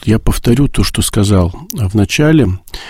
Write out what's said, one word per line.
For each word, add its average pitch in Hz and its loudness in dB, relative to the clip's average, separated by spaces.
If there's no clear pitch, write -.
Я 110 2
повторю 135 0
то, - 0
что - -4
сказал 98 0
в 107 -4
начале, 147 2